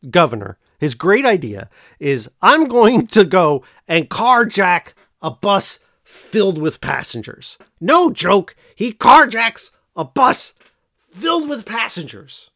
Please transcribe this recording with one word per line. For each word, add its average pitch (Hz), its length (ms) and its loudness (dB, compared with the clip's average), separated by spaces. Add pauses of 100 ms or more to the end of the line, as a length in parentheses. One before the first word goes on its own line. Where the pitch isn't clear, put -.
Governor, 113 480 0 (200)
his 147 160 -4
great 202 320 0
idea 117 440 -2 (300)
is, 139 300 -4 (120)
"I'm 294 240 4
going 233 420 4
to 214 160 4
go 156 400 0 (240)
and 165 220 -2
carjack 220 840 0 (280)
a 160 100 -6
bus 196 480 -2 (240)
filled 196 560 -4
with 156 220 -6
passengers." - 760 -10 (220)
No 320 320 2
joke, 180 440 -2 (200)
he 233 160 -6
carjacks 233 800 2 (240)
a 165 80 -6
bus - 500 0 (560)
filled 311 400 -4
with 247 160 -10
passengers. 180 920 -12